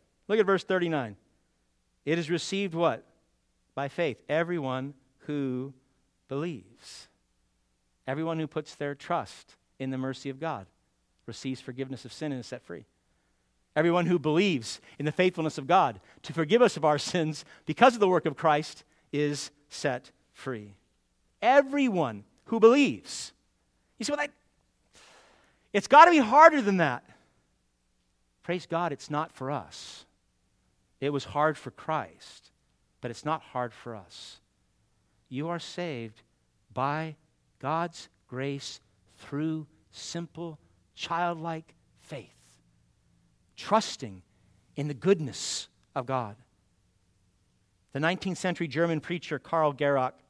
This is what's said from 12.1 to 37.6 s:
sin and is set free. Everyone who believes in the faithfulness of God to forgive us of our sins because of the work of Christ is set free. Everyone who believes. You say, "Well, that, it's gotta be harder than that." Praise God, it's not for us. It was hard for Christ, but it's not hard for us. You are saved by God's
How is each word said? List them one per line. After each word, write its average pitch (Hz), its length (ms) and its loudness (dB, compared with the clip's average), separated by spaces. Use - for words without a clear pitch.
sin 151 180 -8
and 127 100 -6
is 117 60 -16
set - 160 -12
free. 82 220 -14
Everyone 170 300 4
who 175 120 2
believes 156 640 0
in 143 60 -6
the 151 60 0
faithfulness 175 460 0
of 135 100 -8
God 151 320 4
to 147 100 -12
forgive 165 280 2
us 233 160 6
of 151 80 0
our 151 120 4
sins 156 480 -2
because 233 280 6
of 240 60 -8
the 202 80 6
work 180 180 4
of 147 120 -2
Christ 156 460 0
is 147 400 -2
set 127 420 -6
free. 107 420 -12
Everyone 240 840 2
who 226 140 -2
believes. 226 720 4
You 220 80 -8
say, 294 80 -2
"Well, 294 120 -2
that, 294 60 -12
it's 202 140 0
gotta 330 240 12
be 311 80 8
harder 285 420 8
than 196 160 2
that." 143 260 0
Praise 175 240 -4
God, 165 240 -2
it's - 180 -10
not 151 220 -4
for 131 200 -8
us. - 540 -10
It 135 80 -2
was 143 160 -4
hard 151 320 0
for - 140 -14
Christ, - 800 -10
but 120 100 -8
it's - 140 -16
not 151 160 -4
hard 123 320 -6
for 117 220 -14
us. - 440 -20
You 143 220 -8
are 170 100 -6
saved 131 600 -10
by 151 420 -4
God's 160 480 -6